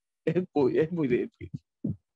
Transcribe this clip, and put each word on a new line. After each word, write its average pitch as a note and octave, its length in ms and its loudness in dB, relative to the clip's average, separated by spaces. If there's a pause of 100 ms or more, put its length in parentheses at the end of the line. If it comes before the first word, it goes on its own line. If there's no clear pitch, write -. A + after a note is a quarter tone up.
<laughs> - 180 -20
es E3+ 180 0 (100)
muy, C#3 240 2
es D#3 140 0
muy D#3+ 160 -2
difícil. A2+ 440 -4 (640)